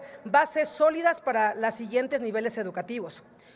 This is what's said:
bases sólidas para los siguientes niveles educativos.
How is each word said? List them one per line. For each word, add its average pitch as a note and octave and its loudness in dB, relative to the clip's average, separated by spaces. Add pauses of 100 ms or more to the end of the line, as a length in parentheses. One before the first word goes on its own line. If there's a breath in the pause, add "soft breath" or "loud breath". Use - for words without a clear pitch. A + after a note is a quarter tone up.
(260 loud breath)
bases D4+ 4
sólidas E4 2
para A3 2
los A3 -2
siguientes B3 -2
niveles A3+ -2
educativos. F3 -6 (340 loud breath)